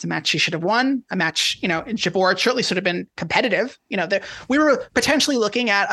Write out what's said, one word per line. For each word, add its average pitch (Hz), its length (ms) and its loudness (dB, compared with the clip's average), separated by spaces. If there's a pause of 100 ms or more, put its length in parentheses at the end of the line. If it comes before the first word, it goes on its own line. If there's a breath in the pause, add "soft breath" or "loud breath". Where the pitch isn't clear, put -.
it's - 20 -6
a 170 40 -6
match 160 180 -4
she 160 120 0
should 160 140 0
have 160 120 -4
won, 247 480 0
a 196 40 -2
match, - 460 0
you 190 60 0
know, 165 140 0
in 226 140 -6
Jabeur, 185 360 2
it 190 80 -2
certainly - 240 0
should 180 120 -2
have 180 60 0
been 180 240 -2 (100)
competitive. 208 640 0 (100)
You 208 80 -4
know, 175 120 -2
there, 294 120 0 (280 loud breath)
we 269 100 2
were 302 260 4 (100)
potentially 277 420 2
looking 226 340 0
at 202 220 2